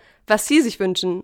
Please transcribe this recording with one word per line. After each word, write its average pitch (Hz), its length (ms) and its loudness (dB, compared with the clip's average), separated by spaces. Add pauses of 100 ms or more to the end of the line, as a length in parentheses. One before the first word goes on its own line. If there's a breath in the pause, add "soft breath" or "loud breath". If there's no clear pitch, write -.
(280 soft breath)
was 214 200 0
sie 302 140 4
sich 240 180 -2
wünschen 185 440 -2